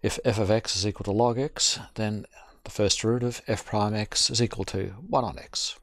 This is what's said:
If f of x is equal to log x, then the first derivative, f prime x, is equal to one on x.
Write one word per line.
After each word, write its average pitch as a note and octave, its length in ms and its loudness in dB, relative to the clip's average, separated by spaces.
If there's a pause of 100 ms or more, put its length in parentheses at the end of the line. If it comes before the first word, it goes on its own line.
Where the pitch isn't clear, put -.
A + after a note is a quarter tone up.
If - 240 -2
f A2 140 4
of G#2 100 4
x A2 280 2
is F#2 100 0
equal - 180 -4
to G2+ 60 -2
log A#2 300 2
x, - 400 0 (160)
then G#2+ 300 -2 (360)
the - 80 -14
first - 300 2
derivative, A#2+ 480 0
f A2 180 -2
prime G#2 280 2
x, - 360 0
is A2 100 0
equal G#2 260 0
to G2 280 -4 (140)
one C3 160 2
on - 160 -8
x. - 420 -6